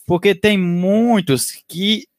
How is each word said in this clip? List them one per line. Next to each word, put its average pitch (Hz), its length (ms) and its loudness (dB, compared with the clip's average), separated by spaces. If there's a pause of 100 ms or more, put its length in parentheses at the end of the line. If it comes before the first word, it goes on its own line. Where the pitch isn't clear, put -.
Porque 185 280 2
tem 208 220 0
muitos 185 960 0 (160)
que 202 400 -4 (100)